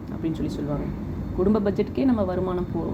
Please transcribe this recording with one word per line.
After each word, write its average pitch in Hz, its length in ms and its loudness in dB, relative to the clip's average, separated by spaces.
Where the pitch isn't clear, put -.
அப்படின்னு - 320 -2
சொல்லி 147 120 0
சொல்லுவாங்க. 147 340 -2
குடும்ப 208 240 4
பட்ஜெட்டுக்கே 208 440 0
நம்ம 233 200 4
வருமானம் 180 440 0
போ-, 165 260 -2